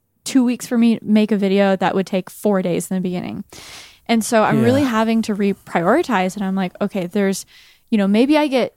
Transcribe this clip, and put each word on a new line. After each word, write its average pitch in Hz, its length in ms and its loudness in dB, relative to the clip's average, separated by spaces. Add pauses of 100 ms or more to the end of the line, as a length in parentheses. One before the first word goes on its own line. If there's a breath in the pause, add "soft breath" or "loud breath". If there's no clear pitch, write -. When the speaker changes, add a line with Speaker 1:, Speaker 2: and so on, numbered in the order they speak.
(240)
Speaker 1:
two 269 200 2
weeks 240 240 -2
for 247 100 -2
me 233 220 4
to - 60 -16
make 214 260 2
a 214 60 0
video 196 380 2
that 180 200 -2
would 185 100 0
take 185 240 -6
four 202 320 -2
days 175 300 -4
in 190 60 -4
the 185 40 -4
beginning. 180 420 -8 (640 loud breath)
And 226 160 2
so 220 200 2
I'm - 160 2
Speaker 2:
Yeah. 226 60 2
Speaker 1:
really 269 180 2
having 226 400 0
to 214 120 -4
reprioritize, 196 1000 -2
and 202 100 -6
I'm 190 100 -4
like, 190 260 -4
"Okay, 190 260 -4
there's, 196 380 -2 (440 soft breath)
you 226 80 0
know, 196 100 2
maybe 254 300 4
I 294 100 2
get 247 300 -2